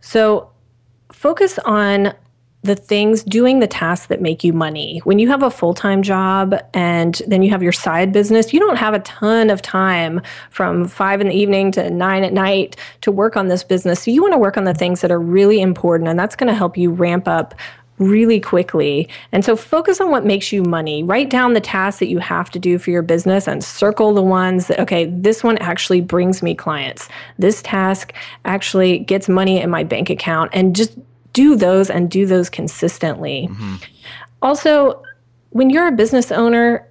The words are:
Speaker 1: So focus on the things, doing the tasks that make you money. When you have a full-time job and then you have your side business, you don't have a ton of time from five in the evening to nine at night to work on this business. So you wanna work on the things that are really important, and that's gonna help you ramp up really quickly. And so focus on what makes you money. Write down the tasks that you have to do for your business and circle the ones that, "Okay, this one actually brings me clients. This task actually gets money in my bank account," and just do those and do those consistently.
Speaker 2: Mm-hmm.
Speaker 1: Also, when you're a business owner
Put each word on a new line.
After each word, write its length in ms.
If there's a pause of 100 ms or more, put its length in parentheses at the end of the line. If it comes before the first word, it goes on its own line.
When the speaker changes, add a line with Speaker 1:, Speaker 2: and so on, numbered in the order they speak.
Speaker 1:
So 500 (600)
focus 480
on 540 (480)
the 120
things, 480
doing 380
the 80
tasks 380
that 140
make 220
you 100
money. 520
When 160
you 80
have 160
a 60
full-time 520
job 540 (180)
and 540
then 140
you 80
have 120
your 100
side 400
business, 400
you 60
don't 180
have 180
a 60
ton 480
of 140
time 580 (300)
from 380
five 320
in 80
the 80
evening 360
to 160
nine 360
at 80
night 420 (280)
to 100
work 240
on 100
this 160
business. 400
So 80
you 120
wanna 160
work 180
on 80
the 100
things 280
that 100
are 80
really 400
important, 500
and 80
that's 160
gonna 200
help 220
you 140
ramp 380
up 260 (440)
really 420
quickly. 680 (220)
And 140
so 100
focus 460
on 100
what 140
makes 280
you 120
money. 400
Write 260
down 240
the 60
tasks 400
that 80
you 100
have 320
to 80
do 200
for 120
your 120
business 460
and 140
circle 520
the 80
ones 440
that, 140
"Okay, 260
this 380
one 140
actually 420
brings 420
me 140
clients. 520 (300)
This 240
task 500 (320)
actually 540
gets 300
money 320
in 100
my 140
bank 260
account," 420
and 240
just 160 (420)
do 220
those 340
and 200
do 140
those 240
consistently. 1000
Speaker 2:
Mm-hmm. 240 (680)
Speaker 1:
Also, 600 (480)
when 200
you're 160
a 60
business 400
owner 580